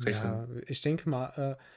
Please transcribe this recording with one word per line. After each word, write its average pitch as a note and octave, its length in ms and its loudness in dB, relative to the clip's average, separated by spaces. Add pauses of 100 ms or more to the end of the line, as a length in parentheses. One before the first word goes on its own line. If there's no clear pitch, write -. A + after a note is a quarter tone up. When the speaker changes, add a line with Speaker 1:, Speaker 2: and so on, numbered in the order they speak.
Speaker 1:
rechnen. A2+ 560 0
Speaker 2:
Ja, A#2+ 100 -6
ich - 160 -4
denke D#3+ 260 2
mal, C3+ 480 0
äh, - 60 -18 (140)